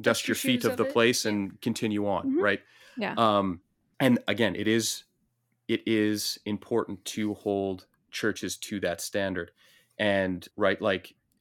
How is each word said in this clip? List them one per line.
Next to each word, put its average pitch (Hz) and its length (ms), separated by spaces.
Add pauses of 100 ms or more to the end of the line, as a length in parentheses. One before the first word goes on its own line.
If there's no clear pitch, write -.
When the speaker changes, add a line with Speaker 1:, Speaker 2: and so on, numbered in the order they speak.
Speaker 1:
dust 113 200
Speaker 2:
Dust - 80
Speaker 1:
your 113 60
Speaker 2:
your - 20
Speaker 1:
feet 127 260
Speaker 2:
shoes - 40
Speaker 1:
of - 60
Speaker 2:
of 123 60
Speaker 1:
the 113 80
Speaker 2:
it. - 60
Speaker 1:
place 120 340
Speaker 2:
Yeah. 110 60
Speaker 1:
and 101 300
continue 107 460
on, 101 200
Speaker 3:
Mm-hmm. 285 140
Speaker 1:
right? 104 200 (340)
Speaker 3:
Yeah. 208 200
Speaker 1:
Um, 101 460 (380)
and 123 180 (100)
again, 101 280
it 104 120
is, 113 360 (640)
it 113 180
is 107 600
important 104 600
to 107 280
hold 98 520 (260)
churches 98 460
to 101 220
that 87 220
standard. 95 500 (460)
And, 95 580
right, 98 260
like 98 340 (240)